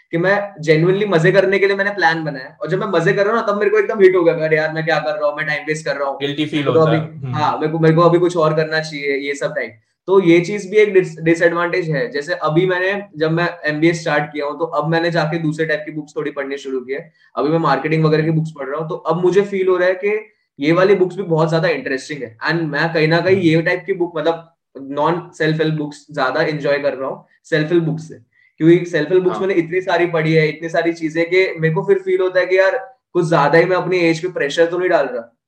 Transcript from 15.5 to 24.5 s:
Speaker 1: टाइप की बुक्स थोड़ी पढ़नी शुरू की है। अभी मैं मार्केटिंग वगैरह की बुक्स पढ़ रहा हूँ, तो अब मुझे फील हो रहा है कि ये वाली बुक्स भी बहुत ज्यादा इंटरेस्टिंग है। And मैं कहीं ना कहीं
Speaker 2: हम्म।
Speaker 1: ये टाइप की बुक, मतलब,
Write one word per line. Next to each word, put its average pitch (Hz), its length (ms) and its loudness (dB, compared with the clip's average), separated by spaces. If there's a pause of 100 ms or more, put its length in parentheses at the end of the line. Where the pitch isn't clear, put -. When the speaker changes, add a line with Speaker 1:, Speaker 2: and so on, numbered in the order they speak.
Speaker 1:
टाइप 151 200 -4
की 156 60 -12
बुक्स 151 240 -12
थोड़ी 147 140 -6
पढ़नी 139 260 -8
शुरू 131 240 -8
की 123 120 -10
है। - 200 -10 (240)
अभी 131 120 0
मैं 165 100 2
मार्केटिंग 156 460 0
वगैरह 156 180 2
की 160 80 0
बुक्स 160 200 -2
पढ़ 135 180 -10
रहा 147 120 -6
हूँ, 160 80 -8
तो 175 60 -6
अब 160 280 -2
मुझे 180 200 4
फील 196 260 -2
हो 185 80 4
रहा 180 120 2
है 185 60 2
कि 208 360 -4 (300)
ये 143 120 2
वाली 190 220 4
बुक्स 180 220 0
भी 196 60 -4
बहुत 160 280 0
ज्यादा 165 180 2
इंटरेस्टिंग 139 540 -4
है। 110 160 -14 (100)
And 165 140 0
मैं 156 300 -2
कहीं 156 160 2
ना 170 120 2
कहीं 185 160 2
Speaker 2:
हम्म। 180 100 0
Speaker 1:
ये 160 160 4
टाइप 175 240 -2
की 196 60 -4
बुक, 170 260 -4
मतलब, 165 340 -4 (280)